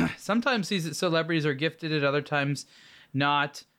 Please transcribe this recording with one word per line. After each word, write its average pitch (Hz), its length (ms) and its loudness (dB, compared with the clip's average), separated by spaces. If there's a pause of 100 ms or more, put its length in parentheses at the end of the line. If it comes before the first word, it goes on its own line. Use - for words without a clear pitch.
<clears throat> 165 160 -2
Sometimes 233 520 0
these 165 280 -2
celebrities 165 480 2
are 147 80 2
gifted, 156 380 -4
at 151 120 2
other 143 180 2
times 139 440 -2 (480)
not. 143 500 0 (160)